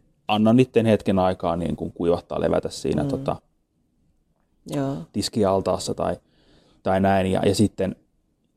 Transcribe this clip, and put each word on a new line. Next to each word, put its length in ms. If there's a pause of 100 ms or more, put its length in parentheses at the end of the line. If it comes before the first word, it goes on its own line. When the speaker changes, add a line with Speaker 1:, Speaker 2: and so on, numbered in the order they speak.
(280)
Speaker 1:
annan 280
niitten 300
hetken 320
aikaa 380
niin 200
kun 160
kuivahtaa, 480
levätä 280
siinä 340
Speaker 2:
Mm. 60
Speaker 1:
tota 280 (1300)
Speaker 2:
Joo. 300 (160)
Speaker 1:
tiskialtaassa 800
tai, 220 (640)
tai 180
näin. 260
Ja, 200
ja 80
sitten 420 (600)